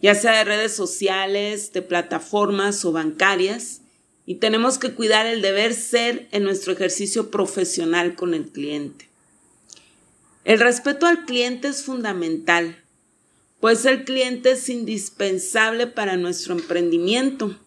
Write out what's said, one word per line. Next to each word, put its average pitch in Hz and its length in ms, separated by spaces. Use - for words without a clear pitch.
ya 202 140
sea 220 160
de 220 140
redes 214 280
sociales, 202 1000
de 185 80
plataformas 196 1040
o 170 80
bancarias, 185 880
y 180 100
tenemos 226 420
que 254 160
cuidar 220 320
el 226 160
deber 202 320
ser 233 580
en 208 120
nuestro 190 280
ejercicio 202 600
profesional 175 840
con 175 180
el 151 120
cliente. 147 640
El 214 160
respeto 247 440
al 330 200
cliente 247 420
es 277 160
fundamental, 170 1000
pues 226 240
el 262 220
cliente 254 460
es 254 180
indispensable 220 1160
para 208 300
nuestro 180 420
emprendimiento. 185 1080